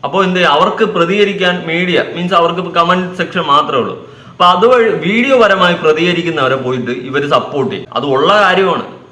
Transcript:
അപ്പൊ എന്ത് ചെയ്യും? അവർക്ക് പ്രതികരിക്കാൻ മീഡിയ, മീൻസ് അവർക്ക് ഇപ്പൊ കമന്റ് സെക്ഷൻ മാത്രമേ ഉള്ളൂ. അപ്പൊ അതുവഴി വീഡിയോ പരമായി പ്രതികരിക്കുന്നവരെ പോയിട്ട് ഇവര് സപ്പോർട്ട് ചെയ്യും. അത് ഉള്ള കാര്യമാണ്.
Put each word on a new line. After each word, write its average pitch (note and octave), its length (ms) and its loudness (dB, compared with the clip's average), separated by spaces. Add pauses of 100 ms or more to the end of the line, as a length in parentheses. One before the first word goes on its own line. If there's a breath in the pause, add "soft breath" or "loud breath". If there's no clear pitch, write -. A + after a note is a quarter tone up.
അപ്പൊ F3 200 -2
എന്ത് F3+ 120 0
ചെയ്യും? E3+ 160 2
അവർക്ക് G3+ 340 0
പ്രതികരിക്കാൻ F3+ 800 0
മീഡിയ, E3+ 360 -2 (120)
മീൻസ് F3 180 -2
അവർക്ക് E3+ 260 2
ഇപ്പൊ E3+ 220 -2
കമന്റ് F3+ 340 0
സെക്ഷൻ F3 260 -4
മാത്രമേ C#3+ 380 0
ഉള്ളൂ. F#2+ 300 -6 (200 loud breath)
അപ്പൊ F3+ 220 2
അതുവഴി A3+ 380 4
വീഡിയോ A#3 520 2
പരമായി F#3+ 320 4
പ്രതികരിക്കുന്നവരെ D#3+ 840 0
പോയിട്ട് B2 360 -4
ഇവര് C3+ 380 -6
സപ്പോർട്ട് C3 420 -2
ചെയ്യും. F2+ 240 -10
അത് D3 100 -2
ഉള്ള D#3 360 2
കാര്യമാണ്. F3+ 420 2 (280)